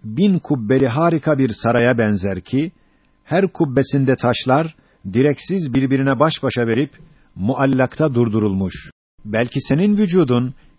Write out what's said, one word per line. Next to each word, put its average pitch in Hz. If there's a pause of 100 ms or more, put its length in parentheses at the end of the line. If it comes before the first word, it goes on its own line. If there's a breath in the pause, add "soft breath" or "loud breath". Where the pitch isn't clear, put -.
bin 165
kubbeli 131
harika 156
bir 131
saraya 120
benzer 101
ki, 147 (520)
her 185
kubbesinde 135
taşlar 139 (360 soft breath)
direksiz 143
birbirine 135
baş 156
başa 120
verip 117 (440 soft breath)
muallakta 131
durdurulmuş. 104 (340)
Belki 113
senin 196
vücudun 143 (240 soft breath)